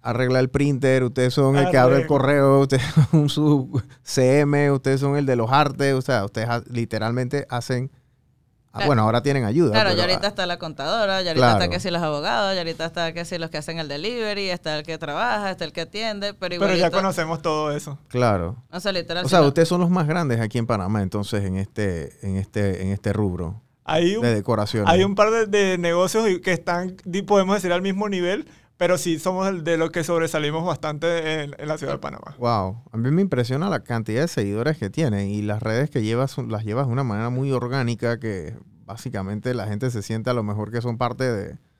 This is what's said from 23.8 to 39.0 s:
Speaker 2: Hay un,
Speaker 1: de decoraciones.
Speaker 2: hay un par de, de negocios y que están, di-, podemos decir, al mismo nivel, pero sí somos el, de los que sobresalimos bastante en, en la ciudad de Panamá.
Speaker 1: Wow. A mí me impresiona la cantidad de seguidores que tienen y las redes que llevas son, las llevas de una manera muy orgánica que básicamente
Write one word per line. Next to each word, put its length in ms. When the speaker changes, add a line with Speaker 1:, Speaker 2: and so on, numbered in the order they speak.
Speaker 2:
Hay 320
un, 40
Speaker 1:
de 140
decoraciones. 580
Speaker 2:
hay 100
un 120
par 160
de, 160
de 320
negocios 500
y 120
que 120
están, 420
di-, 180
podemos 320
decir, 180
al 80
mismo 260
nivel, 400
pero 200
sí 220
somos 280
el, 160
de 140
los 120
que 140
sobresalimos 640
bastante 800
en, 140
en 120
la 80
ciudad 160
de 60
Panamá. 380
Speaker 1:
Wow. 540
A 60
mí 120
me 120
impresiona 480
la 160
cantidad 340
de 80
seguidores 500
que 120
tienen 400
y 140
las 200
redes 260
que 140
llevas 280
son, 200
las 140
llevas 220
de 40
una 140
manera 240
muy 240
orgánica 680
que 340
básicamente 680